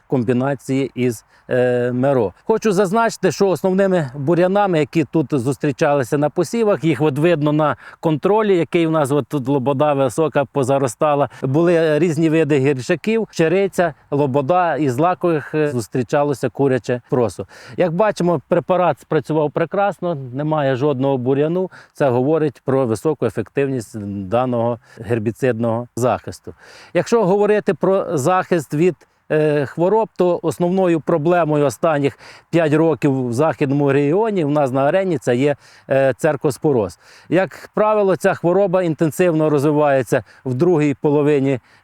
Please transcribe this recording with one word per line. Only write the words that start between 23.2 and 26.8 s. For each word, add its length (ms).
ефективність 720
даного 500
гербіцидного 1000
захисту. 580